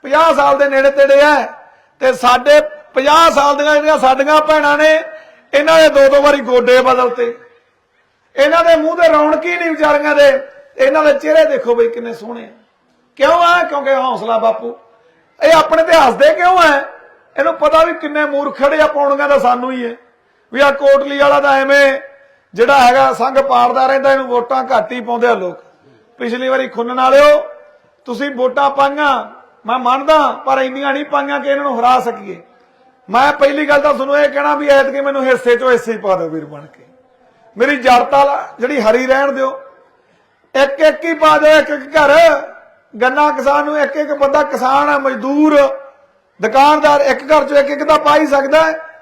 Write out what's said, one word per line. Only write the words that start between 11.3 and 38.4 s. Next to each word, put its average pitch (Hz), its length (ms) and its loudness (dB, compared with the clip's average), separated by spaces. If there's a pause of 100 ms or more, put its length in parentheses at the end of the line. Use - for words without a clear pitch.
ਦੇਖੋ 240 300 0
ਬਈ 233 140 2
ਕਿੰਨੇ 233 260 -10
ਸੋਹਣੇ 226 300 -16
ਆ। - 40 -20 (680)
ਕਿਉਂ 285 160 0
ਆ? 349 300 2
ਕਿਉਂਕਿ 269 320 -4
ਹੌਸਲਾ 226 440 -4
ਬਾਪੂ। 226 380 -4 (680)
ਇਹ 311 120 4
ਆਪਣੇ 320 280 2
ਤੇ 330 100 0
ਹੱਸਦੇ 285 420 4
ਕਿਉਂ 359 240 2
ਆ? 302 200 2 (600)
ਇਹਨੂੰ 320 160 -2
ਪਤਾ 320 300 2
ਵੀ 339 100 -4
ਕਿੰਨੇ 302 300 -6
ਮੂਰਖ 285 340 -6
ਖੜੇ 277 220 0
ਆ, 302 60 4
ਪਾਉਣੀਆਂ 285 420 -2
ਤਾਂ 277 100 2
ਸਾਨੂੰ 247 340 -2
ਹੀ 247 140 -8
ਹੈ। 233 100 -10 (560)
ਵੀ 254 80 -6
ਆ 285 100 4
ਕੋਟਲੀ 277 480 0
ਵਾਲਾ 285 220 2
ਤਾਂ 277 120 0
ਐਵੇਂ 277 480 2 (540)
ਜਿਹੜਾ 262 240 2
ਹੈਗਾ 262 340 4
ਸੰਘ 262 300 -2
ਪਾੜਦਾ 254 440 0
ਰਹਿੰਦਾ, 269 260 0
ਇਹਨੂੰ 269 140 -2
ਵੋਟਾਂ 240 380 -4
ਘੱਟ 254 280 -2
ਹੀ 247 80 -8
ਪਾਉਂਦੇ 233 260 -4
ਆ 233 80 2
ਲੋਕ। 180 300 -8 (540)
ਪਿਛਲੀ 247 300 -6
ਵਾਰੀ 262 200 -2
ਖੁੰਨਣ 240 280 -8
ਵਾਲਿਓ, 277 480 4 (600)
ਤੁਸੀਂ 262 260 -8
ਵੋਟਾਂ 254 400 -2
ਪਾਈਆਂ, 277 720 -4 (240)
ਮੈਂ 247 120 -4
ਮੰਨਦਾ, 277 500 0 (180)
ਪਰ 269 120 0
ਇੰਨੀਆਂ 269 340 -4
ਨਹੀਂ 285 120 -6
ਪਾਈਆਂ 285 360 -4
ਕਿ 277 80 -6
ਇਹਨਾਂ 285 160 -2
ਨੂੰ 247 160 -4
ਹਰਾ 247 200 2
ਸਕੀਏ। 202 420 -10 (680)
ਮੈਂ 269 220 0
ਪਹਿਲੀ 285 360 -2
ਗੱਲ 294 120 2
ਤਾਂ 294 140 0
ਤੁਹਾਨੂੰ 277 240 -4
ਇਹ 285 100 2
ਕਹਿਣਾ 285 260 -4
ਵੀ 294 140 -4
ਐਤਕੀ 269 320 0
ਮੈਨੂੰ 277 240 -4
ਹਿੱਸੇ 240 320 0
ਚੋਂ 254 140 -2
ਹਿੱਸੇ 233 220 -2
ਹੀ 214 60 -8
ਪਾ 185 180 -2
ਦਿਓ 165 120 -6
ਵੀਰ 156 160 -10
ਬਣ 147 220 -18
ਕੇ, - 200 -20 (720)
ਮੇਰੀ 277 180 -2
ਜੜਤਾ 247 480 2
ਲਾ-, - 340 -4